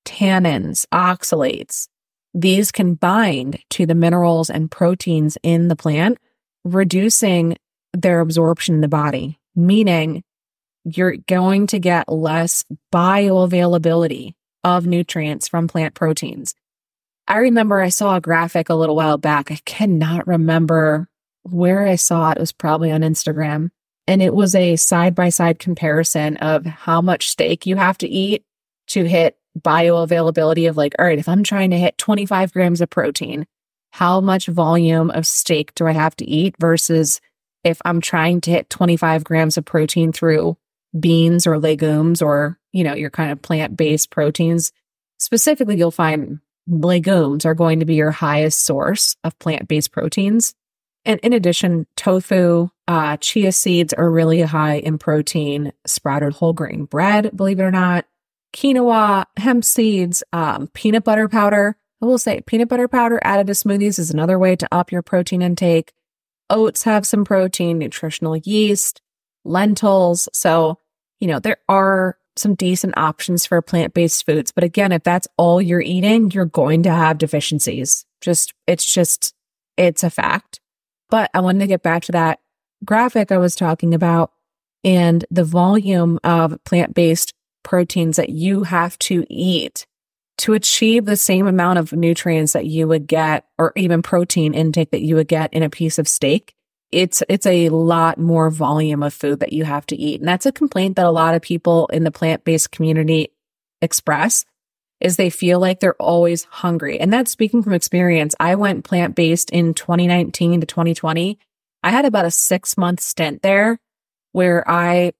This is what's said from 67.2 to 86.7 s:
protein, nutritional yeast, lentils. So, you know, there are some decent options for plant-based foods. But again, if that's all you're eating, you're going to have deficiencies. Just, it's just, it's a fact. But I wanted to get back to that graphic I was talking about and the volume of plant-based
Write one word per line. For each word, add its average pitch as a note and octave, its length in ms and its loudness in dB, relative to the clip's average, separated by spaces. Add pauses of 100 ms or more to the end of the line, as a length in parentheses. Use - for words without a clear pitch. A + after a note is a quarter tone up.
protein, F#3 540 0
nutritional D#3+ 600 -6
yeast, G3+ 640 -2 (440)
lentils. F#3+ 880 2
So, E3 460 2 (420)
you F#3+ 60 -2
know, D3+ 120 -2
there - 180 -2 (120)
are F#3+ 480 2 (180)
some G#3 180 0
decent F#3 440 -2
options E3 480 -2
for E3+ 160 0
plant-based E3+ 640 -2
foods. D3+ 260 -2
But F3 120 -2
again, F#3 280 0
if E3+ 120 -2
that's F3+ 240 0 (100)
all F3 240 4
you're F3 200 0
eating, G#3 500 2
you're F#3+ 140 -2
going D#3+ 380 2
to F3+ 80 2
have D#3+ 260 2
deficiencies. C#3+ 880 -2 (160)
Just, - 320 -2 (140)
it's F3 180 0
just, - 480 0 (440)
it's F3+ 260 2
a E3+ 60 0
fact. - 500 -4 (500)
But A3 240 2
I F3+ 60 0
wanted F#3 200 2
to G3 80 0
get F#3 140 0
back E3 220 0
to - 80 -8
that E3 280 0 (460)
graphic A3 460 2
I F#3+ 60 4
was F3+ 180 2
talking E3+ 380 0
about E3 400 2 (500)
and F3 480 4
the F3 140 2
volume F3 800 2
of E3 400 0
plant-based E3+ 720 0 (300)